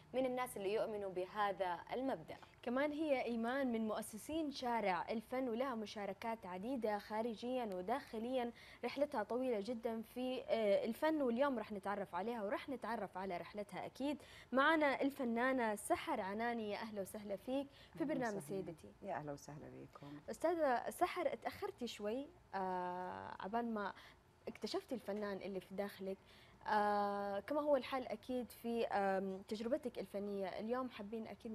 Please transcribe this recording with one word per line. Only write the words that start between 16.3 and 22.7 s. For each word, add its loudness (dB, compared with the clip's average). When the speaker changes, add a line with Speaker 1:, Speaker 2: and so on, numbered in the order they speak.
Speaker 2:
يا -2
أهلا -4
وسهلا -6
فيك 0
في 2
Speaker 3:
أهلا 2
Speaker 2:
برنامج 0
Speaker 3:
وسهلا. -6
Speaker 2:
سيدتي. -4
Speaker 3:
يا -4
أهلا -4
وسهلا -10
بكم. -14
Speaker 2:
أستاذة 2
سحر، 2
اتأخرتي -4
شوي، -2
آه، -2